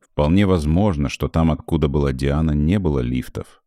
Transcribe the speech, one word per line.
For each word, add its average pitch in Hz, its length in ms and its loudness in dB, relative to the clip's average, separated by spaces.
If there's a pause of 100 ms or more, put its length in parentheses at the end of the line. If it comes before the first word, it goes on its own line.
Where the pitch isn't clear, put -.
Вполне 87 460 0
возможно, 82 600 2
что - 200 -4
там, 82 220 2
откуда 80 380 -2
была 69 240 0
Диана, 71 400 0
не 76 260 2
было 76 220 -2
лифтов. - 680 -8